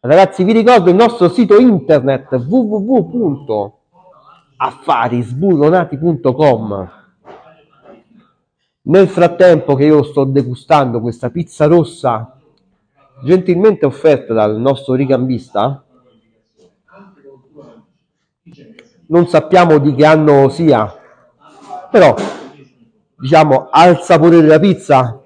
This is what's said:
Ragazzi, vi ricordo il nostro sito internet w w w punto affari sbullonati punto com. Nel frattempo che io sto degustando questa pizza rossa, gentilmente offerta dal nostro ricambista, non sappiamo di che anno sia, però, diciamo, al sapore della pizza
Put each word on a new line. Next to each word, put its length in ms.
Ragazzi, 420
vi 100
ricordo 380
il 40
nostro 340
sito 280
internet 760
w 200
w 200
w 240
punto 680
affari 680
sbullonati 760
punto 360
com. 640
Nel 240
frattempo 680
che 100
io 160
sto 220
degustando 760
questa 280
pizza 380
rossa, 680
gentilmente 640
offerta 480
dal 260
nostro 360
ricambista, 920
non 220
sappiamo 500
di 160
che 100
anno 460
sia, 420
però, 240
diciamo, 520
al 320
sapore 400
della 180
pizza 680